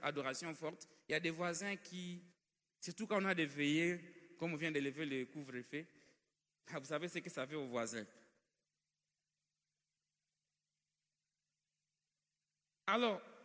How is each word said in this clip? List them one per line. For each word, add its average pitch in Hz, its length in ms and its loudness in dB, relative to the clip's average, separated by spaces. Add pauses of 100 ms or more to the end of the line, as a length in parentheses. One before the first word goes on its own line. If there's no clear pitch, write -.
adoration 143 520 -2
forte, 160 340 -6 (200)
il 151 60 0
y - 20 4
a 156 40 4
des 165 120 2
voisins 175 460 0
qui, 180 440 -8 (580)
surtout 208 280 -4
quand 208 140 4
on 196 40 4
a 190 80 6
des 165 120 4
veillées, 151 920 2
comme 170 160 0
on 151 40 -2
vient 160 140 0
de 147 80 2
lever 139 260 0
le 135 200 0
couvre-feu, 135 600 -8 (880)
ah, 151 60 -2
vous 135 60 -10
savez 151 220 -2
ce 175 120 -2
que 175 100 -6
ça 131 180 -4
fait 147 80 -6
aux 143 100 -2
voisins. 117 400 0 (4000)
Alors, 214 340 6 (240)